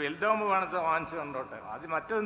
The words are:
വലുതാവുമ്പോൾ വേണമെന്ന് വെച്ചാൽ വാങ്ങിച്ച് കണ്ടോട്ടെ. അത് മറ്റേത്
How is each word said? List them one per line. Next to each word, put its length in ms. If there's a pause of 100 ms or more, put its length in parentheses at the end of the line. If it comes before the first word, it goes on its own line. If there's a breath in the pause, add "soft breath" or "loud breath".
വലുതാവുമ്പോൾ 500
വേണമെന്ന് 160
വെച്ചാൽ 200
വാങ്ങിച്ച് 320
കണ്ടോട്ടെ. 380 (160)
അത് 100 (100)
മറ്റേത് 320